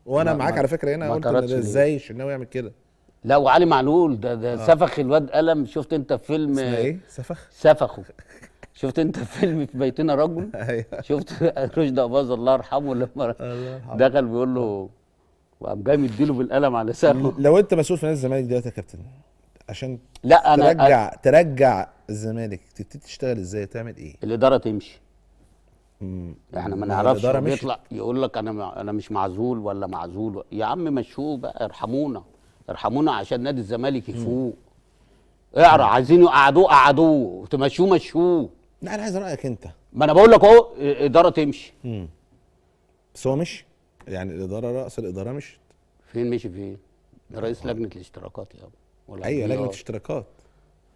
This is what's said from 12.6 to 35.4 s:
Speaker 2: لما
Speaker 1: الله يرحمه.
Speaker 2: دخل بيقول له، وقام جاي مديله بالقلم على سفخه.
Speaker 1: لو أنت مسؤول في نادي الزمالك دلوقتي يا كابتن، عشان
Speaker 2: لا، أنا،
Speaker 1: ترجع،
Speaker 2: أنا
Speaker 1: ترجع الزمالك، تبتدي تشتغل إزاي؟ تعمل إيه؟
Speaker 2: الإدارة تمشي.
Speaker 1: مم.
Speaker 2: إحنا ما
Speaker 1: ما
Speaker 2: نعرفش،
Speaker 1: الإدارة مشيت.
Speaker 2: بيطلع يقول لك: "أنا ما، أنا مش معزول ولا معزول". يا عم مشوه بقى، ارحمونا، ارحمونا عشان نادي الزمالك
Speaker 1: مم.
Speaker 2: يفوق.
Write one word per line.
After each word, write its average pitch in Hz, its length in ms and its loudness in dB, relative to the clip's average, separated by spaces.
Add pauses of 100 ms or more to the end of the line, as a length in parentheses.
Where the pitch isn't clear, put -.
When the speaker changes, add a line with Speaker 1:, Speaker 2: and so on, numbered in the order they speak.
Speaker 2:
لما 123 460 -6
Speaker 1:
الله 123 340 -12
يرحمه. 120 220 -14
Speaker 2:
دخل 131 300 2
بيقول 123 280 -4
له، 104 340 -6 (720)
وقام 104 220 -8
جاي 139 140 2
مديله 139 380 0
بالقلم 131 420 0
على 113 160 -4
سفخه. 139 460 0
Speaker 1:
لو 147 200 6
أنت 202 160 2
مسؤول 160 240 0
في 156 80 -6
نادي 156 100 -2
الزمالك 131 280 -4
دلوقتي 123 240 -4
يا 110 60 -12
كابتن، - 240 -16 (720)
عشان 127 300 -12 (260)
Speaker 2:
لا، 151 300 6
أنا، 147 180 6
Speaker 1:
ترجع، 151 140 4 (220)
Speaker 2:
أنا - 140 -12
Speaker 1:
ترجع 131 640 4 (220)
الزمالك، 110 500 -8 (140)
تبتدي 107 240 -16
تشتغل 127 400 -8
إزاي؟ 98 280 -8
تعمل 113 300 -12
إيه؟ 73 180 -18 (100)
Speaker 2:
الإدارة 117 320 2
تمشي. - 440 -6 (1000)
Speaker 1:
مم. 90 340 -12 (220)
Speaker 2:
إحنا 98 180 -8
ما 98 60 -8
Speaker 1:
ما 104 60 -6
Speaker 2:
نعرفش، 107 380 0
Speaker 1:
الإدارة 131 160 -2
مشيت. 143 140 -2
Speaker 2:
بيطلع 127 260 -10 (120)
يقول 117 300 -6
لك: 127 160 -6
"أنا 110 140 -8
ما، 101 280 -12
أنا 104 120 -10
مش 107 200 -10
معزول 104 460 -6
ولا 98 280 -8
معزول". 92 640 -10
يا 107 120 -8
عم 160 200 -6
مشوه 143 520 -8
بقى، 120 280 -10
ارحمونا، 120 580 -8 (480)
ارحمونا 135 420 -2
عشان 117 280 -6
نادي 135 200 -6
الزمالك 120 500 -6
Speaker 1:
مم. 113 60 -10
Speaker 2:
يفوق. 120 380 -6 (1000)